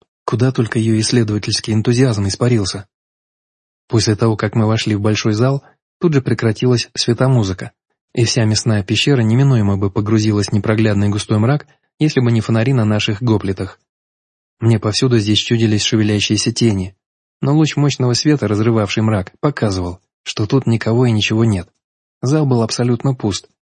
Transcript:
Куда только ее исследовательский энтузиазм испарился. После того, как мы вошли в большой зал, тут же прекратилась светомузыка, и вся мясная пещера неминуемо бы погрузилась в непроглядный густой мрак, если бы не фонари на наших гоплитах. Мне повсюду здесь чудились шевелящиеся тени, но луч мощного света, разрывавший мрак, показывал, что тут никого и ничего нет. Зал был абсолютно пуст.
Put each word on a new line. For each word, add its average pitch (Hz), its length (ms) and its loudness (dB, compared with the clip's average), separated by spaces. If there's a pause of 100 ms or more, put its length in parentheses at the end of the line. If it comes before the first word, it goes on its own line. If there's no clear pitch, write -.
(240)
Куда 127 280 0
только 113 260 -2
ее 110 220 0
исследовательский 110 720 -2
энтузиазм 113 540 2
испарился. 98 640 -2 (1000)
После 110 280 0
того, 113 200 0
как 107 180 -4
мы 110 120 2
вошли 110 300 0
в 101 40 -2
большой 107 320 0
зал, 127 300 0 (380)
тут 170 120 0
же 139 80 2
прекратилась 120 760 0
светомузыка, 113 760 0 (400)
и 120 120 0
вся 113 200 0
мясная 107 380 0
пещера 120 400 0
неминуемо 110 540 2
бы 98 140 -2
погрузилась 107 580 0
в - 40 -14
непроглядный 107 560 0
густой 104 300 -2
мрак, 127 280 0 (320)
если 151 220 0
бы 120 120 2
не 113 80 2
фонари 113 320 0
на 120 120 2
наших 107 380 -2
гоплитах. 98 560 -2 (800)
Мне 113 220 2
повсюду 120 380 0
здесь 104 200 0
чудились 113 460 0
шевелящиеся 107 680 0
тени, 98 440 0 (440)
но 139 140 0
луч 156 220 2
мощного 131 380 0
света, 143 340 0
разрывавший 107 540 0
мрак, 107 380 -2
показывал, 95 600 -4 (220)
что - 240 -6
тут 131 200 0
никого 113 400 2
и 120 60 2
ничего 110 320 0
нет. 98 240 0 (540)
Зал 147 240 0
был 120 160 2
абсолютно 123 520 -2
пуст. - 340 -6 (300)